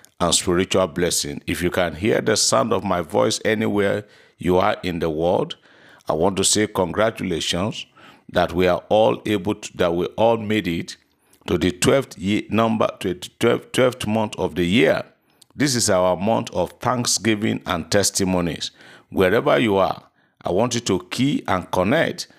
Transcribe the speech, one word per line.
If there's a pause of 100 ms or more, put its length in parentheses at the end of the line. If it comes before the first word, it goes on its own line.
(200)
and
spiritual
blessing.
If
you
can
hear
the
sound
of
my
voice
anywhere (340)
you
are
in
the
world, (540)
I
want
to
say
congratulations (480)
that
we
are
all
able
to,
that
we (120)
all
made
it (500)
to
the
twelfth
year,
number, (100)
to
the (100)
twelfth,
twelfth
month
of
the
year. (540)
This
is
our
month
of
thanksgiving
and
testimonies. (400)
Wherever
you
are, (400)
I
want
you
to
key
and
connect, (120)